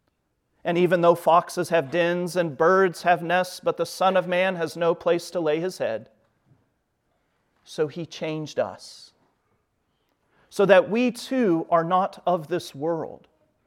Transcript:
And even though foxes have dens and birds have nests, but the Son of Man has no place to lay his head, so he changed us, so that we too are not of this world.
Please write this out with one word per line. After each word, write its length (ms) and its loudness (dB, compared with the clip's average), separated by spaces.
And 160 0
even 220 2
though 120 6
foxes 560 0
have 220 0
dens 440 -2
and 220 -2
birds 460 2
have 180 2
nests, 380 -2
but 180 -4
the 80 -4
Son 320 0
of 100 0
Man 280 0
has 200 -6
no 200 0
place 340 -2
to 100 -6
lay 200 0
his 180 -6
head, 320 -6
so 240 -4
he 200 -10
changed 520 -8
us, 540 -10
so 160 2
that 240 8
we 220 0
too 580 -2
are 140 2
not 420 -2
of 220 0
this 260 -6
world. 540 -8